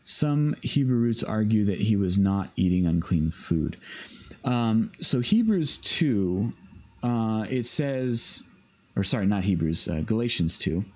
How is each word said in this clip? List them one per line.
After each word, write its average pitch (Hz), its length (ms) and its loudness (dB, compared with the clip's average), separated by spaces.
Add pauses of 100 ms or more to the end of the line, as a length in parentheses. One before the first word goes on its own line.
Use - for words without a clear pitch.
Some 147 600 0
Hebrew 131 360 0
roots 117 260 0
argue 107 420 2
that 98 140 0
he 104 180 2
was 95 200 2
not 98 380 2
eating 90 300 2
unclean 82 460 0
food." - 460 -2 (680)
Um, 117 560 0
so - 180 0
Hebrews 202 600 2
two, 101 760 0 (500)
uh, 110 460 -2
it 123 160 -2
says, 131 800 0 (520)
or 98 80 0
sorry, 104 220 0
not 98 180 2
Hebrews, 85 460 0
uh, 78 160 -2
Galatians 110 520 0
two. 85 280 -2 (100)